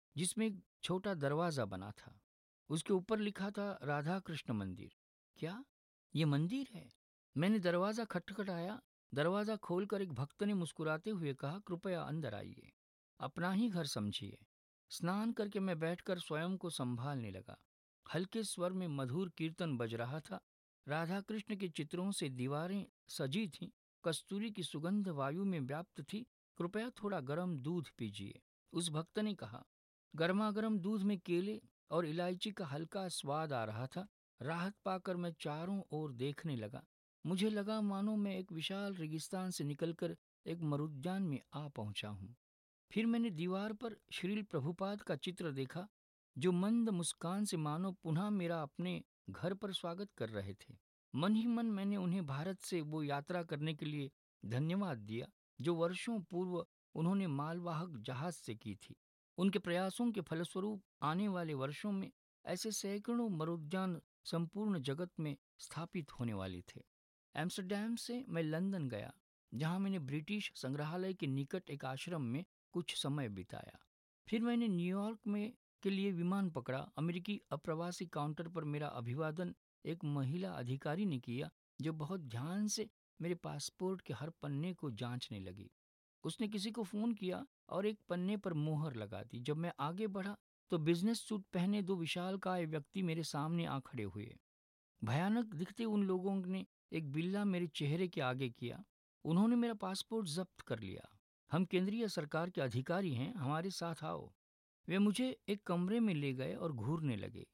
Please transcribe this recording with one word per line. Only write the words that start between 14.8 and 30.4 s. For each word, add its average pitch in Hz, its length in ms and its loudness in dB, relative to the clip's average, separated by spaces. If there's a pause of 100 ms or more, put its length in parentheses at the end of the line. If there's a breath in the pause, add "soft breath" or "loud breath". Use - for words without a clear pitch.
स्नान 208 420 0
करके 208 280 -2
मैं 185 180 2
बैठकर 175 400 0
स्वयं 170 380 0
को 175 140 -4
संभालने 123 600 -2
लगा। 95 280 -10 (560)
हल्के 190 300 -2
स्वर 180 280 -2
में 185 160 -2
मधुर 139 400 0
कीर्तन 160 480 -2
बज 117 180 0
रहा 123 260 -2
था। - 200 -8 (480)
राधा 165 320 0
कृष्ण 214 360 -4
के 190 120 0
चित्रों 175 440 -2
से 170 160 0
दीवारें 147 580 0 (220)
सजी 160 400 0
थीं। 175 200 -10 (360)
कस्तूरी 202 460 -2
की 208 120 -6
सुगंध 185 460 0
वायु 147 360 0
में 185 160 2
व्याप्त 143 420 -4
थी। 220 240 -6 (320)
"कृपया 214 320 -2
थोड़ा 202 300 -2
गर्म 160 360 0
दूध 151 340 -2
पीजिए," 101 500 -6 (320)
उस 170 180 0
भक्त 160 280 -2
ने 214 160 0
कहा। 110 320 -10 (500)
गर्मागर्म 208 600 4